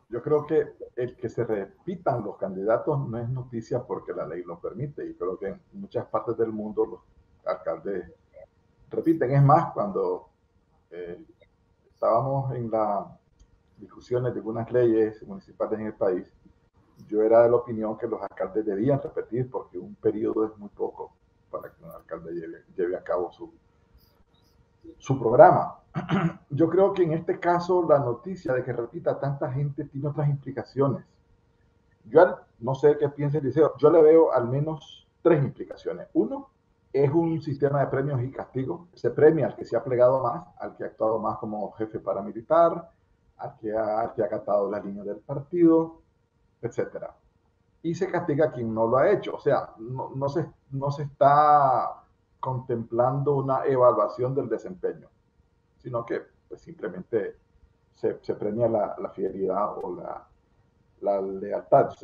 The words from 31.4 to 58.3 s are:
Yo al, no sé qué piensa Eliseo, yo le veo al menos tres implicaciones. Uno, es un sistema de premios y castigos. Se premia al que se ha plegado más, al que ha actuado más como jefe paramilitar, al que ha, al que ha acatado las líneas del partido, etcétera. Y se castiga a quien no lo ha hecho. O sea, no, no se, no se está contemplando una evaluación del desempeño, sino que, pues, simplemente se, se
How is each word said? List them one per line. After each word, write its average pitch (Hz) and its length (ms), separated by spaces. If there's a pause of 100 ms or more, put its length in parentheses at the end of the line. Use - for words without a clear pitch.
Yo 127 160
al, 180 160 (220)
no 131 160
sé 147 220
qué 143 120
piensa 143 300
Eliseo, 139 380
yo 147 140
le 170 100
veo 156 300
al 120 160
menos 147 580 (160)
tres 156 220
implicaciones. - 720
Uno, 254 360 (440)
es 139 180
un 165 300
sistema 139 400
de 127 60
premios 139 360
y 135 80
castigos. - 600
Se - 160
premia 147 380
al - 100
que - 80
se 120 100
ha 113 80
plegado 127 400
más, 120 240 (120)
al 104 180
que 101 80
ha - 20
actuado 110 320
más 104 200
como 104 340
jefe 110 260
paramilitar, 113 880 (480)
al - 200
que 107 180
ha, 107 240
al 113 140
que 110 80
ha 101 60
acatado 101 440
las 104 140
líneas 98 200
del 101 120
partido, 165 840 (600)
etcétera. - 520 (720)
Y 165 120
se 180 140
castiga 156 360
a - 80
quien 113 200
no 113 140
lo 120 80
ha 160 160
hecho. - 240
O - 60
sea, 131 360
no, 123 380
no 135 140
se, 156 200 (220)
no 135 180
se 147 140
está 143 1000 (380)
contemplando 127 960
una 135 300
evaluación 123 680
del 131 140
desempeño, 92 600 (680)
sino 120 280
que, - 160 (260)
pues, - 140
simplemente - 760 (580)
se, 104 260
se 101 140